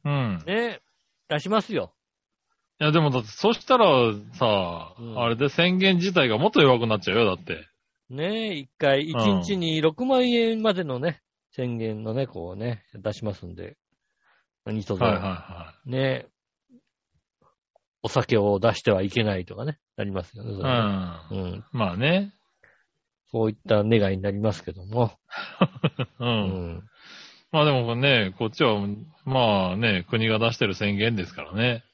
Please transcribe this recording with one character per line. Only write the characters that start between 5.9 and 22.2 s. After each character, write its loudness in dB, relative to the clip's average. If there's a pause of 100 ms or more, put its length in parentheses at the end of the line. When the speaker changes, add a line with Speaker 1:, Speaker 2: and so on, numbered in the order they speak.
Speaker 1:
自 0
体 4
が 2
も 2
っ 0
と 4
弱 6
く 0
な 2
っ -4
ち -4
ゃ 0
う 4
よ、 6
だ 2
っ -8
て。 -10 (420)
Speaker 2:
ね。 -6
一 -10
回、 2
Speaker 1:
う -2
ん。 4
Speaker 2:
一 -8
日 -2
に 0
六 0
万 2
円 0
ま 2
で -4
の -4
ね、 -4 (300)
宣 -4
言 -6
の -6
ね、 -2
こ -12
う -14
ね、 -6 (100)
出 -6
し -10
ま -4
す -14
ん -14
で。 -14 (920)
何 -4
卒。 -2
Speaker 1:
は 4
い 2
は -4
い -6
は -8 (120)
い。 -14
Speaker 2:
ね。 -2 (1800)
お -8
酒 2
を 2
出 2
し -10
て 2
は 2
い -2
け 0
な 0
い -6
と -14
か -8
ね、 -6 (200)
な -4
り -6
ま -4
す -18
よ -14
ね、 -8
そ -8
れ -
ね。 -2 (640)
Speaker 1:
う -8
ん。 -4
Speaker 2:
う -6 (160)
ん。 -14
Speaker 1:
ま -2
あ -6
ね。 0 (1000)